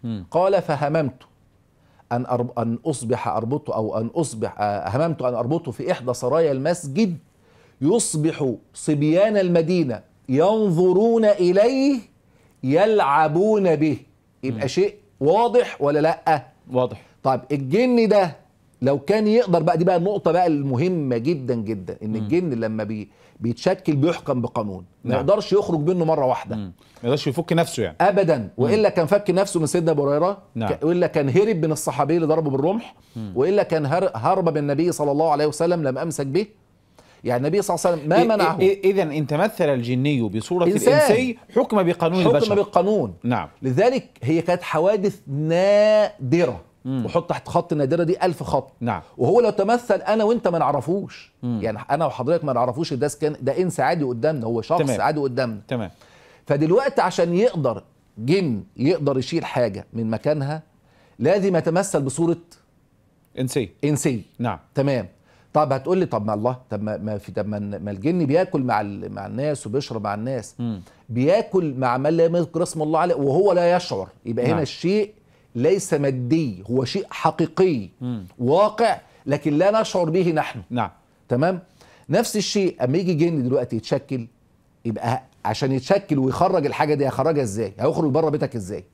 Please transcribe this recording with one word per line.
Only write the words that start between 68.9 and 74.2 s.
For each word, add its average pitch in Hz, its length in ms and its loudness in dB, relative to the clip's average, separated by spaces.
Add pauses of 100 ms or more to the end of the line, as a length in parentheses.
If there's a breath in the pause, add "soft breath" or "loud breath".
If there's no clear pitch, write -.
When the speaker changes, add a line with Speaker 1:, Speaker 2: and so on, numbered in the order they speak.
Speaker 2:
مع 98 140 -12
الناس 131 420 -6
وبيشرب 113 360 -6
مع 104 100 -4
الناس." 117 460 -8
Speaker 1:
مم. 113 220 -6 (280 soft breath)
Speaker 2:
بياكل 165 680 0
مع 127 200 0
من 139 120 0
لا 165 160 4
يذكر 170 380 0
اسم 160 180 -6
الله 156 180 0
عليه 175 160 0
وهو 143 380 2
لا 175 220 4
يشعر، 120 320 -4 (180)